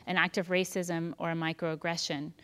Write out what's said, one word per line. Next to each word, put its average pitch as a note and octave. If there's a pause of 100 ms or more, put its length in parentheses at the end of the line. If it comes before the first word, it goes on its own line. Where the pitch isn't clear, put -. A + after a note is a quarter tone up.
an F#3
act F3
of F3
racism F3
or E3+
a E3
microaggression, E3 (120)